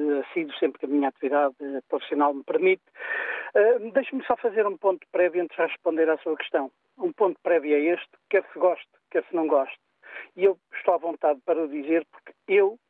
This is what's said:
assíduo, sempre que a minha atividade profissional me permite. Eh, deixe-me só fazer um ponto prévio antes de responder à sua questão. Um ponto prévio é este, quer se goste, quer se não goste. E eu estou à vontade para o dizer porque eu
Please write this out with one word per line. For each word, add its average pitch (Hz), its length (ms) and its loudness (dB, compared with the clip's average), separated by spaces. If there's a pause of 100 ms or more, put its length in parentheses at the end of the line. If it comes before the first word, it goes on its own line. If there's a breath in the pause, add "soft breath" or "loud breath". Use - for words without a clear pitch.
(240)
assíduo, 156 340 -8
sempre 143 220 -2
que - 60 -8
a 135 40 -6
minha 139 200 0
atividade 139 460 -2 (320)
profissional 147 460 0
me 139 100 -10
permite. 185 400 0 (720 loud breath)
Eh, 220 260 4 (140)
deixe-me 262 320 -2
só 240 120 0
fazer 214 280 0
um 196 100 -4
ponto 190 360 -2
prévio 175 320 0
antes - 120 -10
de 170 80 -2
responder 160 460 0
à 156 80 2
sua 156 180 -4
questão. - 360 -4 (260)
Um 180 160 -4
ponto 190 300 0
prévio 151 320 2
é 151 180 2
este, - 160 -6 (200)
quer 190 220 2
se 160 80 -14
goste, 180 280 0 (240)
quer 170 140 0
se - 100 -8
não 160 120 0
goste. 139 300 0 (580 loud breath)
E 180 80 -4
eu 190 140 4 (160)
estou - 220 0
à - 20 2
vontade 156 480 -2
para 165 180 0
o 151 40 -4
dizer 151 440 -2
porque - 220 -20 (140)
eu 202 300 2 (120)